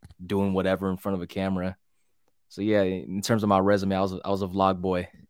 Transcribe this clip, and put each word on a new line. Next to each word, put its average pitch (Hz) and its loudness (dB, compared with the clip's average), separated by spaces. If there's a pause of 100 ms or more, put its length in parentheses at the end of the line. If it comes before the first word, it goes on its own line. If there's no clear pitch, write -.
(260)
doing 98 0
whatever 95 0
in 92 -2
front 98 -4
of 87 -6
a 87 -8
camera. 92 -4 (720)
So - -10
yeah, 104 4
in 95 -4
terms 107 0
of 104 2
my 98 6
resume, 98 2
I 95 0
was, 95 -2 (120)
I 95 -4
was 98 -2
a 98 -2
vlog 95 2
boy 90 -2 (220)